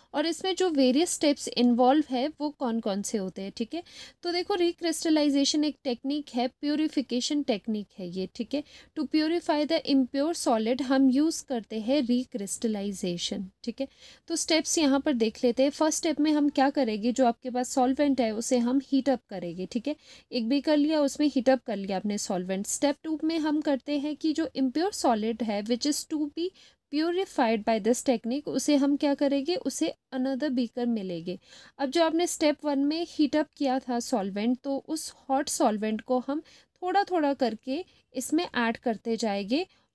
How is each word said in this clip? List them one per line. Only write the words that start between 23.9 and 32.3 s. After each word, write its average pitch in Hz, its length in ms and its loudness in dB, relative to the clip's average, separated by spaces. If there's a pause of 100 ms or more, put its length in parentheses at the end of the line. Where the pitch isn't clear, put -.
हैं 294 160 -4
कि 311 180 -2
जो 320 240 -2
impure 302 340 0
solid 226 520 0
है 208 200 -2
which 240 240 -2
is - 220 -2
to 311 80 -6
be 311 320 -4 (440)
purified 302 720 0
by 226 200 0
this 233 220 0
technique, 247 420 -2
उसे 262 280 2
हम 277 220 4
क्या 285 160 2
करेंगे, 277 420 0
उसे - 380 -4 (220)
another 269 340 -2
beaker 247 360 -2
में 226 180 -2
लेंगे। 175 360 -6 (380)
अब 269 120 -2
जो 330 140 2
आपने 320 240 2
स्टेप 294 380 0